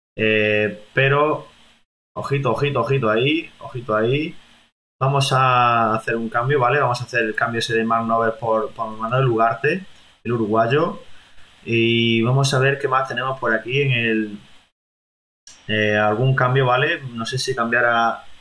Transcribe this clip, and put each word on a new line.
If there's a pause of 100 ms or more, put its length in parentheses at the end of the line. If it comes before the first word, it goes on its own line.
(160)
eh, (100)
pero (680)
ojito,
ojito,
ojito
ahí, (100)
ojito
ahí. (640)
Vamos
a
hacer
un
cambio,
¿vale?
Vamos
a
hacer
el
cambio
ese
de
Mark
Nover
por,
por
Manuel
Ugarte, (400)
el
uruguayo. (640)
Y
vamos
a
ver
qué
más
tenemos
por
aquí
en
el, (1300)
eh,
algún
cambio,
¿vale? (100)
No
sé
si
cambiar
a, (160)